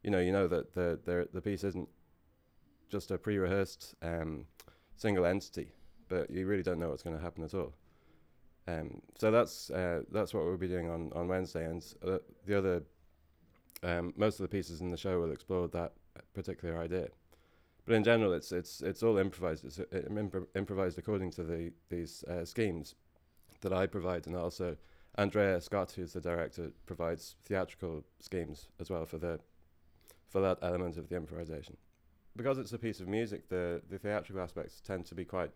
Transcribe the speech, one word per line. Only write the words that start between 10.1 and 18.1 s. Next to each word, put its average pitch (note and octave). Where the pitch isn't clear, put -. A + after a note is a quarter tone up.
that's F#2+
what G2
we'll F2+
be F2+
doing F2
on, E2
on F2
Wednesday, F#2
and, E2+
uh, F#2
the G2+
other, F#2
um, F2
most G#2
of F#2+
the F2+
pieces E2+
in F2+
the F2
show F#2
will E2
explore F2
that E2+
particular F2+
idea. E2
But A2+
in A2
general, A2